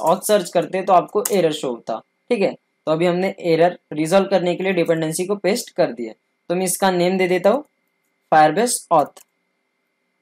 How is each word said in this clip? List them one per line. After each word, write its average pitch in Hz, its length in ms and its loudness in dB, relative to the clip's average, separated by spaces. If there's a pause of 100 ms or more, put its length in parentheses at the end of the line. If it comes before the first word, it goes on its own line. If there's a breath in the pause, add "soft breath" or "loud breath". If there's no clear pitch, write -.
Auth 185 200 2
search 202 260 0
करते, 180 340 -2
तो 196 100 2
आपको 175 380 0
error 170 220 2
show 147 180 -6
होता, 113 260 -10 (320)
ठीक 240 120 0
है। 143 120 0 (340)
तो 151 40 0
अभी 160 140 0
हमने 180 360 -2
error 170 360 2 (160)
resolve 160 360 0
करने 180 260 0
के 175 80 -8
लिए 190 100 -2
dependency 165 520 -2
को 202 120 -4
paste 202 380 -4
कर 151 180 0
दिया। 113 200 -10 (360)
तो 175 60 -2
मैं 185 100 -2
इसका 185 260 0
name 180 260 0
दे 185 100 0
देता 180 220 2
हूँ 269 140 0 (680)
Firebase 160 460 4 (160)
Auth। 147 280 0 (1000)